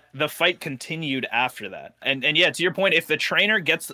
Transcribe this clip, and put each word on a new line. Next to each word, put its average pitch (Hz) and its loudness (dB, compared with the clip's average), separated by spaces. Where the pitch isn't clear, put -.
the 151 0
fight 175 0
continued 139 -4
after 113 -2
that. 76 -14
And, 135 -2
and 151 2
yeah, 165 6
to 156 -4
your 175 2
point, 190 2
if 160 2
the 156 0
trainer 196 2
gets 160 -2